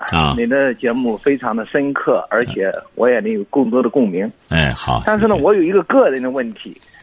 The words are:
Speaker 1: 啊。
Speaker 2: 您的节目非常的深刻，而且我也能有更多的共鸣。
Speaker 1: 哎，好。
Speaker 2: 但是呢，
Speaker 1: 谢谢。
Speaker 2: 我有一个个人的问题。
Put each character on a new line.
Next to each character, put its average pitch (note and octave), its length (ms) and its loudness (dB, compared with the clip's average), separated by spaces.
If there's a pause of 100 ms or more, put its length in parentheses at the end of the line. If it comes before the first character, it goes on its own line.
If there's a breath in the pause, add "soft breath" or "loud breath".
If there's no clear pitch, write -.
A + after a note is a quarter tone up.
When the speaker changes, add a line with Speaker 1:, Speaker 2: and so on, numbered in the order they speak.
(100)
Speaker 1:
啊。 - 260 0
Speaker 2:
您 A#2+ 100 -2
的 C3+ 280 2
节 A#2 160 -2
目 A#2 260 -2
非 C#3 200 0
常 A#2 180 -4
的 A2 100 -4
深 C#3+ 260 -2
刻， C3 380 0
而 A2+ 160 0
且 F#2+ 260 -2 (240)
我 B2 140 2
也 A#2+ 100 2
能 G#2+ 120 -2
有 G#2 140 -4
更 C3 240 0
多 B2 120 2
的 B2 80 0
共 A#2+ 180 2
鸣。 F#2+ 240 -4 (180)
Speaker 1:
哎， D#2 220 2
好。 A#1+ 340 -4
Speaker 2:
但 G#3+ 140 0
是 A3 80 2
呢， G#3 80 2
Speaker 1:
谢 D3 60 0
谢。 - 20 0
Speaker 2:
我 G#3 120 4
有 F#3+ 60 2
一 E3 100 0
个 F#3+ 120 4
个 B3+ 260 4
人 C3 120 -2
的 B2+ 80 -4
问 B2 240 -4
题。 - 260 -18 (240 soft breath)